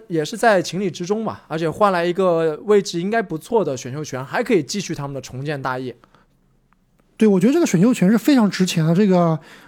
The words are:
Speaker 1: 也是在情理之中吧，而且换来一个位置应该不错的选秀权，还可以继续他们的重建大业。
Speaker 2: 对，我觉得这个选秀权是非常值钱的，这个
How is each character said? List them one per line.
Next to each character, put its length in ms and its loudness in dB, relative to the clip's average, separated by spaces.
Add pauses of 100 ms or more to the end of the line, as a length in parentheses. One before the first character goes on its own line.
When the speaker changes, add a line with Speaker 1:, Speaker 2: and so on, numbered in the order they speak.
Speaker 1:
也 160 -2
是 140 -8
在 240 4
情 180 -6
理 100 -2
之 160 -10
中 200 -4
吧， 220 -8
而 100 -6
且 120 -2
换 220 2
来 140 0
一 80 0
个 520 0
位 160 4
置 180 -6
应 100 -4
该 120 0
不 160 -6
错 260 -2
的 120 -2
选 160 -12
秀 120 -10
权， 200 -8
还 200 -4
可 100 0
以 100 2
继 160 -6
续 160 -6
他 120 -8
们 60 -10
的 80 -10
重 220 -12
建 180 -6
大 180 -4
业。 160 -10 (1200)
Speaker 2:
对， 100 4
我 100 4
觉 100 4
得 40 4
这 80 2
个 80 4
选 140 2
秀 120 4
权 160 2
是 80 4
非 160 2
常 160 4
值 160 -2
钱 200 -2
的， 100 2
这 100 4
个 320 4 (300)